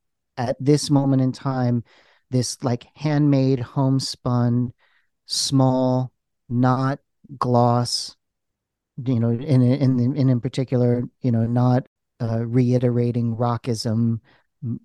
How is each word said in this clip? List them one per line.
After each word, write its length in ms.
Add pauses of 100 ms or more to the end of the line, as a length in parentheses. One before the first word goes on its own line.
(380)
at 220
this 300
moment 320
in 100
time, 520 (460)
this, 340
like, 320
handmade, 640
homespun, 1120 (540)
small, 840 (360)
not 520 (380)
gloss, 800 (880)
you 160
know, 100
in, 320
in, 380
in, 300
in 100
particular, 640 (180)
you 100
know, 140
not, 420 (340)
uh, 240
reiterating 920
rockism, 840 (440)
m-, 220